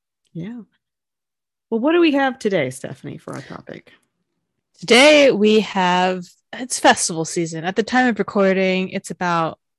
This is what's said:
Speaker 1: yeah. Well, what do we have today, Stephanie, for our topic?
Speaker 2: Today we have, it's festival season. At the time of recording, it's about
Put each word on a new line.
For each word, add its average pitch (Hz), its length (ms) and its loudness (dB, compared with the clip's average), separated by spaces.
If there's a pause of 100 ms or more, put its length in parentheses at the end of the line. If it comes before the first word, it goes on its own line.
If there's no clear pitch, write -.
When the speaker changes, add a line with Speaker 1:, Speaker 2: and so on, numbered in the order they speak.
(320)
Speaker 1:
yeah. 214 280 -12 (1120)
Well, 226 100 -2
what 285 120 0
do 349 80 4
we 320 120 4
have 262 260 -2
today, 175 320 -2
Stephanie, 135 480 -14
for - 160 -16
our 139 80 -12
topic? - 500 -20 (840)
Speaker 2:
Today 277 520 6
we 214 300 4
have, 185 640 -2 (280)
it's - 280 -10
festival 180 440 2
season. 160 400 -6
At 185 120 -4
the 226 60 0
time 254 260 0
of 220 100 -2
recording, 190 720 0
it's 196 200 -12
about 170 480 -4 (200)